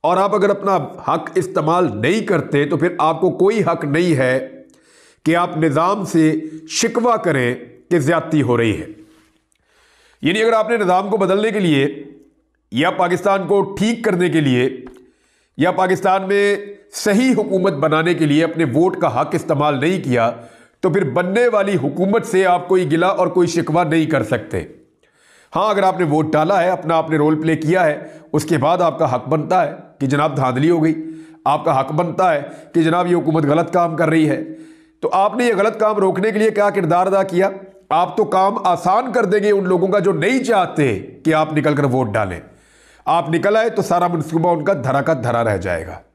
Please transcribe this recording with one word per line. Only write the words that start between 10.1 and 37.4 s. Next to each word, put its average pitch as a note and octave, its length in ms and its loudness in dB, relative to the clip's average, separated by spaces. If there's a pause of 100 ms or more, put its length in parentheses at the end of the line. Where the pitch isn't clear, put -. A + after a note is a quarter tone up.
यानी F#3 180 0
अगर A3+ 140 2
आपने A3 220 0
निज़ाम G3 320 0
को F3+ 80 0
बदलने G3 340 0
के G#3 80 -2
लिए D3+ 240 2 (880)
या D3 220 0
पाकिस्तान F#3 540 0
को G3 140 2 (120)
ठीक A#3 320 -2
करने F3+ 240 0
के D#3 120 0
लिए C3 440 0 (720)
या E3 160 2
पाकिस्तान F#3 500 0
में G3+ 520 -2 (180)
सही A3+ 400 2
हुकूमत F#3+ 460 0
बनाने D#3 360 2
के E3 100 0
लिए D3 180 2
अपने D#3+ 280 -2
वोट E3+ 300 0
का D#3+ 80 0
हक B2+ 260 -2
इस्तेमाल D3 420 0
नहीं E3 240 0
किया, A#2+ 280 2 (540)
तो F#3+ 60 2
फिर F3+ 220 0
बनने F#3+ 380 0
वाली G3+ 280 0
हुकूमत F3 480 0
से F#3 200 2
आप F3+ 220 2
कोई F#3 200 2
गिला E3 220 2
और F#3 220 0
कोई F3 180 2
शिकवा E3 360 0
नहीं D#3 220 0
कर C#3+ 180 0
सकते। G2+ 420 -6 (880)
हाँ, G3 160 0
अगर G3 140 0
आपने F3+ 220 0
वोट D#3 280 0
डाला E3+ 260 2
है, F3 120 2
अपना E3 240 -2
आपने D#3 220 0
रोल D3+ 180 4
प्ले D#3+ 220 0
किया E3 260 2
है, - 500 -4
उसके D3+ 260 0
बाद D#3+ 220 2
आपका D#3 260 0
हक B2 200 -2
बनता D#3 340 0
है D#3 80 0 (300)
कि C#3 80 -2
जनाब C#3+ 280 0
धांधली C3 340 0
हो E3+ 100 2
गई, D#3 140 2 (540)
आपका D3+ 260 0
हक C3+ 200 0
बनता F3 380 0
है D3 100 0 (320)
कि E3+ 100 4
जनाब F3 240 2
ये F3 60 2
हुकूमत D#3 320 0
गलत E3 280 0
काम E3+ 220 0
कर D#3+ 140 0
रही D#3+ 160 4
है। C#3 160 -2 (640)
तो - 60 -2
आपने G#3 360 0
ये A#3 100 2
गलत G#3+ 240 0
काम G#3+ 200 2
रोकने F#3+ 320 0
के G#3 80 -2
लिए G#3+ 120 2
क्या G3+ 200 2
किरदार F3+ 360 0
अदा G3 180 2
किया? F#3+ 260 0 (420)